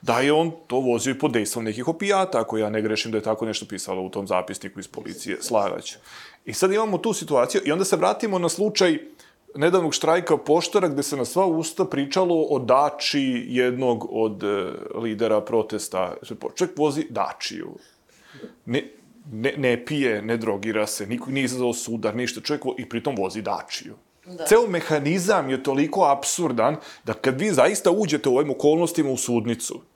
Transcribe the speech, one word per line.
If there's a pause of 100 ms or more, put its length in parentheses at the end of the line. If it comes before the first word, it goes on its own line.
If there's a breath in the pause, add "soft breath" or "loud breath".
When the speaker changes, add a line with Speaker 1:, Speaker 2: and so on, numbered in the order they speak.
Speaker 1:
da
je
on (160)
to
vozio
i
pod
dejstvom
nekih
opijata,
ako
ja
ne
grešim
da
je
tako
nešto
pisalo
u
tom
zapisniku
iz
policije,
slagaću. (480 loud breath)
I
sad
imamo
tu
situaciju
i
onda
se
vratimo
na
slučaj (580 loud breath)
nedavnog
štrajka
poštara
gde
se
na
sva
usta
pričalo
o
dači
jednog
od,
e, (480)
lidera
protesta. (420)
Čovjek
vozi
dačiju. (1000 loud breath)
Ne, (480)
ne,
ne
pije,
ne
drogira
se,
niko
nije
izazvao
sudar,
ništa.
Čovjek
vo-,
i
pritom
vozi
dačiju. (320)
Speaker 2:
Da.
Speaker 1:
Ceo
mehanizam
je
toliko
apsurdan (280 loud breath)
da
kad
vi
zaista
uđete
u
ovim
okolnostima
u
sudnicu (140)